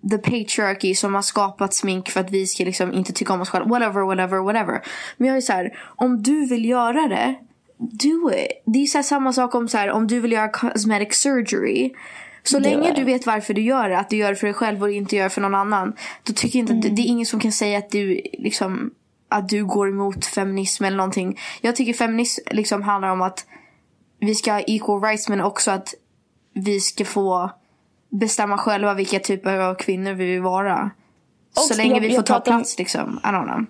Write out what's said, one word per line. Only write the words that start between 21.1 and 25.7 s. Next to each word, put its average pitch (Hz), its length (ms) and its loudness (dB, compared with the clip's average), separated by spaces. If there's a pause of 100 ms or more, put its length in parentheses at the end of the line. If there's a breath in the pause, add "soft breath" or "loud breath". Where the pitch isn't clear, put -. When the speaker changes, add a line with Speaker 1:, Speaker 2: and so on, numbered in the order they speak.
Speaker 1:
Jag 233 160 0
tycker 240 160 0
feminism 233 480 0 (100)
liksom 208 320 0
handlar 196 260 0
om 185 140 0
att 185 240 -4 (720 soft breath)
vi 214 140 0
ska 214 180 0
ha 208 80 0
equal 208 420 0
rights, 214 260 2
men 202 120 0
också 196 300 0